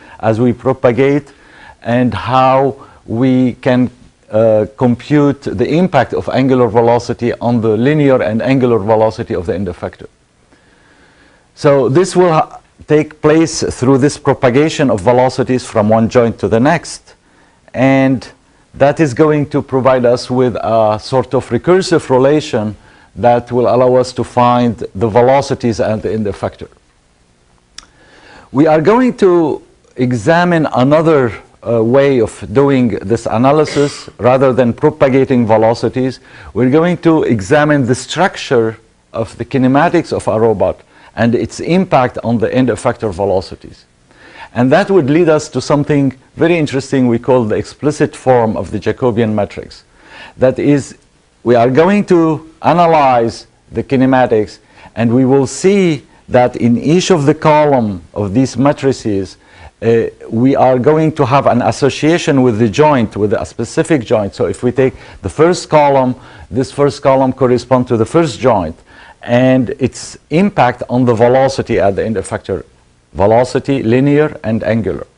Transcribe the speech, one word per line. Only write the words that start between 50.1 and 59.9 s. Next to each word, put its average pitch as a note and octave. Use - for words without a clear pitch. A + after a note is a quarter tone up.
That B2+
is, C#3
we A#2+
are A#2
going F#3+
to D#3+
analyze C#3
the A2+
kinematics, B2+
and A#2
we C3
will C3+
see F#3
that B2
in A#2
each F3
of D#3+
the D3+
column C#3
of G2+
these B2+
matrices, B2+
uh, A2+